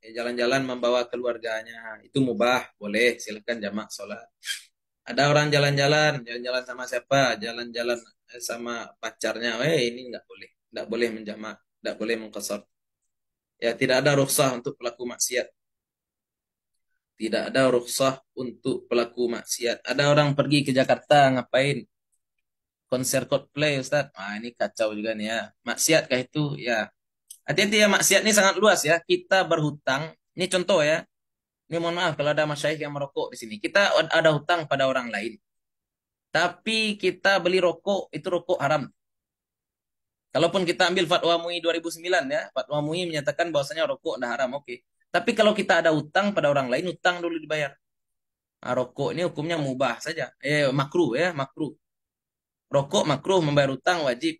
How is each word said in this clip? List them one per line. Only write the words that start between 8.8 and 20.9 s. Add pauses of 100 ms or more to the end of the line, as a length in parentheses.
pacarnya. (180)
Eh,
ini
nggak
boleh. (240)
Nggak
boleh
menjamak, (240)
nggak
boleh
mengqasar. (1000)
Ya,
tidak
ada
rukhsah
untuk
pelaku
maksiat. (1700)
Tidak
ada
rukhsah
untuk
pelaku
maksiat.
Ada
orang
pergi
ke
Jakarta,